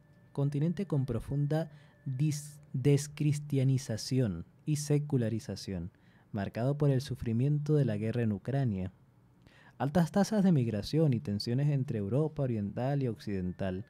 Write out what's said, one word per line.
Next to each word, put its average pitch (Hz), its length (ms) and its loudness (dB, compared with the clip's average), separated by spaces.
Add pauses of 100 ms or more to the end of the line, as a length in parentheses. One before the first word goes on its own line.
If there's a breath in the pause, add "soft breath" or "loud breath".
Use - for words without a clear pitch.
(340)
continente 147 520 0
con 135 200 0
profunda 143 680 -2 (340 loud breath)
dis-, 143 540 -2 (140)
descristianización 131 1700 2 (200)
y 151 120 0
secularización, 110 1120 -2 (400 soft breath)
marcado 113 460 -2
por 147 120 4
el 127 120 2
sufrimiento 143 760 0
de 143 100 4
la 107 120 0
guerra 113 260 -2
en 110 80 2
Ucrania. 104 600 -2 (840 loud breath)
Altas 151 340 0
tasas 202 320 2
de 190 80 6
migración 127 640 2
y 110 60 0
tensiones 117 500 -2
entre 127 300 -2
Europa 139 440 -2
oriental 120 600 -2
y 127 40 0
occidental, 95 840 -4